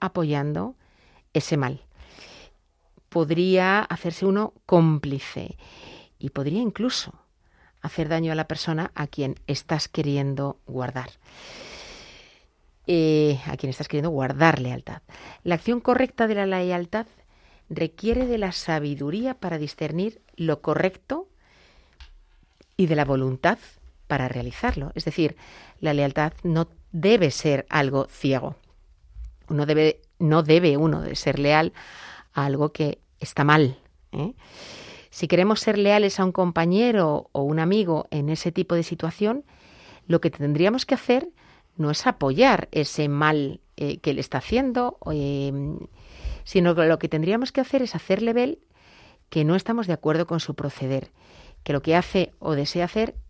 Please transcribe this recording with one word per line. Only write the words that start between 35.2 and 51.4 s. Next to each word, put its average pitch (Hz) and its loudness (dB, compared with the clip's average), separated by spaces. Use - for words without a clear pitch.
queremos 196 4
ser 208 2
leales 202 4
a 185 2
un 185 0
compañero 180 2
o - -2
un 151 0
amigo 175 2
en 147 -2
ese 160 -2
tipo 175 -2
de 170 2
situación, 208 -4
lo 170 4
que 165 0
tendríamos 160 0
que - 0
hacer 262 0
no 151 0
es - -4
apoyar 208 4
ese 151 -2
mal, 147 0
eh, 147 -4
que 151 -2
le 139 -2
está 135 -6
haciendo, 247 -2
eh, 139 -2
sino 175 4
que 165 4
lo 160 6
que 160 -4
tendríamos 190 0
que 269 0
hacer 262 0
es 247 -2
hacerle 208 0
ver 254 0
que 156 2
no 156 4
estamos 226 0
de 175 0
acuerdo 156 0
con 170 -2
su 151 -6
proceder, 135 -4